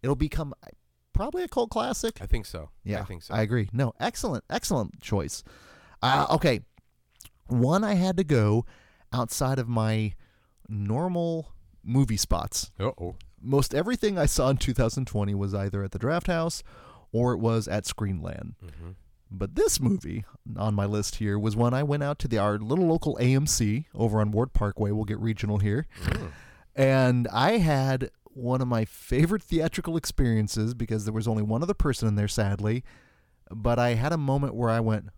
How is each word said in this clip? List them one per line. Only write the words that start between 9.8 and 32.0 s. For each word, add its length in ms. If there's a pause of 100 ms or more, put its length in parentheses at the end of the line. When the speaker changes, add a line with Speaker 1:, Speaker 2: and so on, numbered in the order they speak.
Speaker 1:
normal 840 (300)
movie 340
spots. 640
Speaker 2:
Uh-oh. 360 (260)
Speaker 1:
Most 320
everything 440
I 100
saw 220
in 80
two 160
thousand 320
twenty 280
was 220
either 280
at 80
the 80
Draft 280
House 340 (500)
or 220
it 60
was 280
at 180
Screenland. 680 (100)
Speaker 2:
Mm-hmm. 280 (400)
Speaker 1:
But 240
this 240
movie 460 (320)
on 160
my 120
list 300
here 220
was 180
when 180
I 100
went 180
out 180
to 80
the, 120
our 180
little 300
local 320
A 160
M 100
C 480
over 280
on 100
Ward 220
Parkway. 380
We'll 140
get 140
regional 400
here. 260 (180)
Speaker 2:
Mm. 280 (440)
Speaker 1:
And 560
I 260
had 520 (140)
one 380
of 60
my 180
favorite 580
theatrical 540
experiences 760
because 320
there 80
was 140
only 160
one 180
other 120
person 340